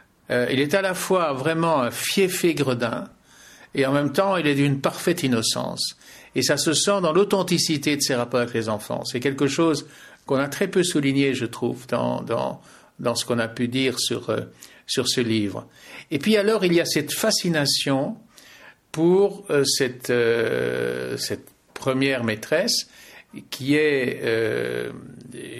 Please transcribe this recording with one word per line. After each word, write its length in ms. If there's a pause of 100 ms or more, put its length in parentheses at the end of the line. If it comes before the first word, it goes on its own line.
(320)
Euh, 200
il 80
est 140
à 80
la 120
fois 400
vraiment 480
un 100
fiefé 600
gredin, 520 (720)
et 100
en 60
même 200
temps, 260
il 100
est 80
d'une 240
parfaite 440
innocence. 760 (380)
Et 60
ça 160
se 160
sent 280
dans 100
l'authenticité 840
de 60
ses 140
rapports 240
avec 140
les 160
enfants. 360
C'est 140
quelque 280
chose 400 (380)
qu'on 120
a 100
très 200
peu 160
souligné, 500
je 120
trouve, 420
dans, 340
dans, 400 (380)
dans 160
ce 100
qu'on 140
a 80
pu 200
dire 320
sur, 300
euh, 120 (440)
sur 220
ce 140
livre. 460 (440)
Et 80
puis 180
alors, 280
il 80
y 80
a 40
cette 280
fascination 1040 (760)
pour, 580
euh, 160
cette, 440
euh, 1080
cette 300 (260)
première 500
maîtresse, 640 (600)
qui 260
est, 480
euh, 680 (680)